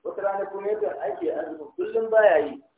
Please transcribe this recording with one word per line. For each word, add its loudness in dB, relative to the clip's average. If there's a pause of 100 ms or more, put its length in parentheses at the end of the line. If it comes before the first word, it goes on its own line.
wata -6
rana 0
kuma -6
yakan -2
ajiye -4
azumi, -8
kullum -2
baya 6
yi. -2 (140)